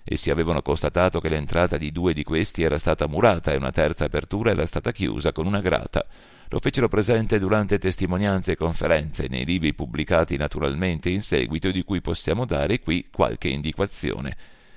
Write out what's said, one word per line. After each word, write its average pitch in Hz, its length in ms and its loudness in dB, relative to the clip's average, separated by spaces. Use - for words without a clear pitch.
Essi - 280 -2
avevano 80 320 2
constatato 82 580 2
che 80 80 -2
l'entrata 80 480 2
di 76 160 -4
due 85 200 2
di 73 120 -4
questi 80 400 0
era 73 120 2
stata 80 300 0
murata 82 460 2
e 71 40 2
una 67 140 -2
terza 76 340 0
apertura 98 460 0
era 85 160 2
stata 85 240 -4
chiusa 73 400 -2
con 80 160 -2
una 101 140 0
grata. - 440 0
Lo - 100 -2
fecero - 300 2
presente 110 500 2
durante 101 400 2
testimonianze 92 720 0
e 78 40 -4
conferenze, 78 760 0
nei 64 140 -4
libri 80 280 0
pubblicati 76 640 0
naturalmente 76 720 -2
in 95 140 0
seguito, 78 480 -2
di 92 140 0
cui 90 160 -2
possiamo 90 440 -2
dare 87 360 0
qui 80 320 -2
qualche 60 360 0
indicazione. 71 880 -4